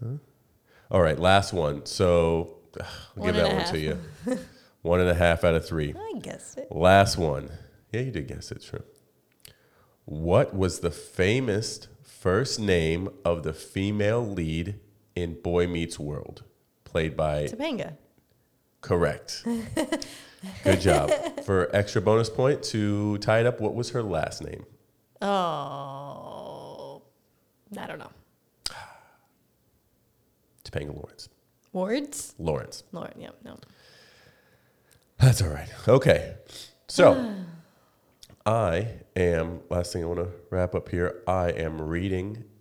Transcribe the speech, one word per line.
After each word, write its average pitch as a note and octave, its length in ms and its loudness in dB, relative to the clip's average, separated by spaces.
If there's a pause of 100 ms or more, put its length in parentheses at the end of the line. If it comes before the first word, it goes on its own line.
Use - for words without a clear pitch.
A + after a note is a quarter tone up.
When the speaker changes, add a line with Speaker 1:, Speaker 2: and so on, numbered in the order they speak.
Speaker 1:
huh? B2 160 -8 (720)
All F#2+ 100 4
right, D#2 180 4
last F#2+ 360 4
one. D2 320 -2
So, E2+ 800 2
<sighs> - 140 -18 (360)
I'll G2+ 80 -8
give F2 120 2
that F2 100 4
one F2+ 100 2
Speaker 2:
One - 0 -
and - 20 2
a - 40 0
half. - 100 -2
Speaker 1:
to D#2+ 80 -2
you. D2 180 -2 (280)
Speaker 2:
<laughs> - 560 -8
Speaker 1:
One F2 180 4
and F2+ 80 4
a F2 60 4
half E2+ 300 4
out E2+ 100 6
of D#2 120 0
three. D#2 320 -4
Speaker 2:
I G#4 200 -8
guessed - 400 -12
it. C4+ 120 -12
Speaker 1:
Last G2 460 6
one. D2 320 -2 (440)
Yeah, A2 100 -4
you C3 100 -6
did C#2 160 -6
guess - 240 -12
it, - 100 -14
true. - 200 -14 (1200)
What E2+ 500 2
was F#2+ 260 0
the E2+ 100 0
famous A2 960 -2 (140)
first A2 580 -2
name F2 480 2 (160)
of E2+ 200 0
the D#2 100 -4
female G#2 720 0
lead F2+ 540 -4 (360)
in E2 260 -4
Boy F2 260 2
Meets E2 320 -4
World? - 460 -10 (400)
Played D#2+ 320 -2
by D2+ 280 0
Speaker 2:
Topanga. A#3 520 -6 (840)
Speaker 1:
Correct. - 640 0
Speaker 2:
<laughs> - 1160 -6
Speaker 1:
Good F#2+ 180 4
job. E2+ 300 4 (340)
For F#2+ 300 2
extra G2+ 260 2
bonus A2 300 4
point C3+ 340 2
to G#2 540 0
tie A2 220 4
it A#2 60 4
up, B2 140 0
what G#2+ 140 -2
was A#2+ 160 -4
her B2 120 -2
last E2 420 -4
name? - 200 -12 (560)
Speaker 2:
Oh, C#3+ 1800 -8 (760)
I - 120 -12
don't - 100 -12
know. - 140 -18 (2500)
Speaker 1:
Topanga D2 300 -8
Lawrence. - 340 -16 (440)
Speaker 2:
Wards? A#3 640 -6
Speaker 1:
Lawrence. - 540 -6
Speaker 2:
Lauren, - 280 -12
yep, - 240 -18
no. - 120 -18 (1600)
Speaker 1:
That's B2+ 240 6
all F2 60 -2
right. D2 200 -8 (180)
Okay. F2 480 4 (540)
So, A3+ 460 6 (560)
Speaker 2:
<sighs> - 560 -14
Speaker 1:
I G#2+ 420 2 (280)
am, E2+ 440 2 (100)
last F2 220 -2
thing F2+ 100 -4
I D#2+ 40 -4
wanna F2 220 -4 (220)
wrap F2+ 240 0
up F2 140 -4
here, F2 380 -2
I F2+ 240 2
am D#2+ 300 -4
reading F#2 640 -4 (160)